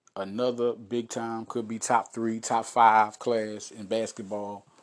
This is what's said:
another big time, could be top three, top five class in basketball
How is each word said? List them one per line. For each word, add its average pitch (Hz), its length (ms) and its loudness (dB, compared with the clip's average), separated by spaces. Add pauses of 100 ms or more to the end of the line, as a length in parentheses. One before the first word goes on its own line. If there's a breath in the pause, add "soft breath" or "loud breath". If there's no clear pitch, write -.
(160)
another 120 580 0
big 113 340 -4
time, 117 360 -6
could 113 220 -6
be 113 120 -6
top - 340 0
three, 113 260 -2
top 113 260 -2
five 110 540 6
class 107 520 -2
in 104 160 -14
basketball 104 800 -6 (180)